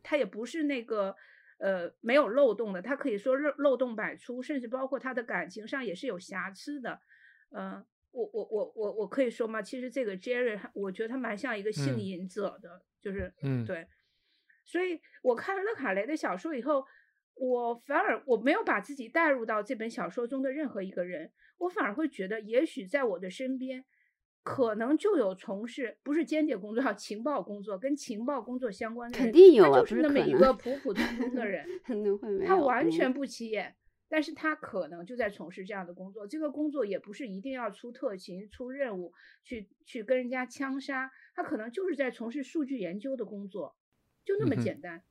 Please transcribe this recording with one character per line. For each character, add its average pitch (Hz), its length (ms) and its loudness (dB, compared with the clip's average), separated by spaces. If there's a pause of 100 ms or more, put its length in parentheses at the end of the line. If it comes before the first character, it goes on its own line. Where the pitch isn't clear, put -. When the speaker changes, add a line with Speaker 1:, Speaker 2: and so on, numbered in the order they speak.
Speaker 1:
他 - 160 -2
也 262 80 4
不 208 220 -8
是 320 160 -6
那 277 200 -2
个， 208 320 -2 (440)
呃， 185 420 -2
没 226 140 0
有 277 140 6
漏 247 260 4
洞 214 180 -4
的， 180 80 -6
他 240 160 -4
可 277 140 -4
以 202 80 -2
说 254 180 0
漏-， 285 220 0
漏 277 180 4
洞 240 180 -2
百 185 220 -6
出， 247 240 -12
甚 285 180 -6
至 240 80 -8
包 254 200 -6
括 269 120 -6
他 254 140 -8
的 240 100 -6
感 185 280 -6
情 214 160 -14
上 269 180 -6
也 180 100 -6
是 269 120 -10
有 196 120 -6
瑕 185 320 -8
疵 285 300 -12
的。 190 180 -8 (520)
呃， 196 340 -12 (280)
我， 240 200 -6
我， 208 180 -6
我， 202 240 -4
我， 208 180 -4
我 208 140 0
可 269 160 0
以 247 60 2
说 226 180 -4
吗？ 220 140 -6
其 214 180 -10
实 247 120 -8
这 262 140 -2
个 196 120 -4
Jerry， 240 420 -2 (140)
我 196 180 -6
觉 185 120 -8
得 226 80 -4
他 262 80 -6
蛮 226 180 -4
像 220 220 -4
一 196 40 -8
个 214 80 -2
性 143 280 -2
瘾 190 280 -6
者 196 360 -6
的， 175 80 -20
Speaker 2:
嗯。 180 100 -20 (220)
Speaker 1:
就 196 100 -8
是， 190 300 -6
Speaker 2:
嗯。 127 240 -2
Speaker 1:
对。 107 200 -8 (800)
所 349 180 -4
以 359 160 -4 (220)
我 240 140 2
看 370 220 -4
了 381 60 -4
勒 440 120 -4
卡 240 180 -2
雷 196 140 0
的 302 100 -4
小 233 180 -4
说 311 200 -8
以 233 80 -6
后， 285 240 0 (480)
我 240 400 -2 (100)
反 285 140 0
而， 381 260 0
我 240 140 4
没 247 140 4
有 453 120 2
把 240 160 2
自 285 140 -12
己 226 140 -12
带 330 200 2
入 262 160 2
到 220 180 0
这 233 120 -4
本 220 160 -6
小 226 180 -6
说 240 180 -4
中 269 140 -4
的 262 120 -2
任 294 140 -4
何 202 140 -6
一 190 100 -6
个 180 140 -4
人， - 280 -10 (260)
我 349 100 -2
反 359 160 -2
而 208 80 0
会 294 160 -2
觉 190 180 -6
得 220 140 -6
也 226 240 2
许 262 220 -6
在 277 180 0
我 190 140 0
的 185 100 -8
身 262 300 -6
边 254 260 -8 (600)
可 226 320 0
能 240 200 2
就 403 220 4
有 190 160 2
从 202 340 -8
事， 233 340 -8
不 285 120 -2
是 320 100 2
间 302 220 2
谍 269 100 0
工 208 180 -8
作， 240 200 0
情 208 280 -10
报 269 200 -2
工 208 200 -10
作， 196 160 -8
跟 269 160 -2
情 233 300 -8
报 277 160 -2
工 247 180 -8
作 247 120 -4
相 226 240 -6
关 240 160 -10
的 226 80 -8
人， 262 80 2
Speaker 3:
肯 226 60 2
定 349 200 12
有 214 120 12
啊， 143 100 10
Speaker 1:
他 127 60 10
就 - 80 6
是 226 120 2
那 311 80 4
么 285 100 4
一 147 140 4
个 262 220 8
普 247 220 -4
普 269 180 -4
通 226 100 0 (140)
通 247 160 -2
的 240 100 -2
人。 196 200 -4
Speaker 3:
不 349 60 -12
是 359 100 -8
可 247 140 -6
能。 208 60 -2
<laughs> - 0 -
肯 208 40 -4
定 202 140 2
会 220 120 -8
没 190 140 0
有， 349 40 -2
Speaker 1:
他 381 80 8
完 285 340 4
全 294 220 2
不 269 140 -4
起 226 240 -10
眼， 202 180 -4
Speaker 3:
嗯。 - 60 -20 (340)
Speaker 1:
但 311 140 2
是 311 100 -6
他 311 220 -2
可 180 340 -6
能 170 160 -12
就 247 100 -12
在 233 140 0
从 180 220 -10
事 190 160 -12
这 208 80 -10
样 185 120 -8
的 175 60 -14
工 185 180 -14
作， 208 160 -14
这 302 120 -8
个 311 120 -2
工 294 200 -2
作 277 160 -2
也 185 120 -4
不 202 140 -12
是 240 160 -10
一 190 140 -10
定 269 100 -6
要 240 180 -6
出 233 220 -16
特 233 240 -4
勤、 190 320 -14
出 247 220 -12
任 262 280 -4
务 175 140 -10 (300)
去， 220 260 -12 (160)
去 233 180 -10
跟 254 140 2
人 247 140 -2
家 254 160 -4
枪 269 340 -6
杀， 269 300 -6 (240)
他 359 80 -6
可 - 160 -4
能 220 120 -8
就 370 160 -4
是 339 80 0
在 254 160 0
从 233 200 -8
事 277 120 -6
数 302 220 -4
据 262 140 -6
研 180 200 -6
究 269 160 -6
的 233 120 -6
工 202 200 -12
作， 190 300 -12 (480)
就 392 140 -2
那 427 80 0
么 269 100 0
简 311 240 -4
单。 311 300 -14